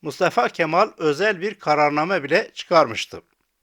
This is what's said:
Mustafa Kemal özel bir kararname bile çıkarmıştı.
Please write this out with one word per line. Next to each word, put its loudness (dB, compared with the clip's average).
Mustafa -2
Kemal 0
özel 0
bir -6
kararname 0
bile 0
çıkarmıştı. 0